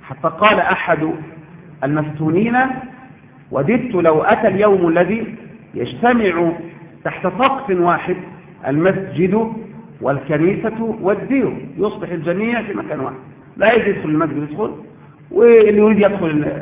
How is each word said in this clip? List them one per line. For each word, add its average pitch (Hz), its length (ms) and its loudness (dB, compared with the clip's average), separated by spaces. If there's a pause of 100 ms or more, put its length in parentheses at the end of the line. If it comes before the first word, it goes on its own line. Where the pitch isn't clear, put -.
حتى - 260 -6
قال 202 320 2
أحد 165 500 0 (720)
المفتونين: 156 720 0 (920)
"وددت 214 440 0
لو 160 280 4
أتى 220 260 2
اليوم 190 400 4
الذي 180 460 0 (400)
يجتمع 170 760 0 (520)
تحت 165 220 -6
سقف 196 440 -2
واحد 175 460 0 (500)
المسجد 180 840 0 (480)
والكنيسة 170 1000 -2
والدير، 208 680 -2 (100)
يصبح 165 320 -4
الجميع 180 540 -4
في 196 120 -10
مكان 160 260 -8
واحد، - 160 -8 (400)
لا 214 160 4
يريد 202 240 2
يدخل 156 120 -8
المسجد 151 280 0
يدخل، 151 380 -6 (560)
واللي 214 480 6
يريد 208 200 6
يدخل 175 460 2 (180)